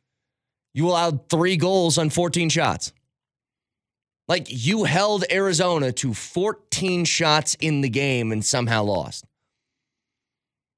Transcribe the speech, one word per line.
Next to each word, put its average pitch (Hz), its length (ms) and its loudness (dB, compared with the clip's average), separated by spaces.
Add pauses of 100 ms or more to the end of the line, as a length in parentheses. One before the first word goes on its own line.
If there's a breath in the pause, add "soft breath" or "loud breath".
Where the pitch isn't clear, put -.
(720)
you 160 160 0
allowed 170 400 0
three 175 280 2
goals 170 420 2
on 156 120 2
fourteen 170 380 0
shots. 131 440 -2 (1400)
Like, 175 200 -2
you 175 360 -2
held 190 460 0
Arizona 175 640 0
to 123 200 -4
fourteen 180 920 -4
shots 156 560 2
in 151 200 0
the 135 80 0
game 123 440 0
and 107 120 -2
somehow 117 380 0
lost. 92 420 -4 (1500)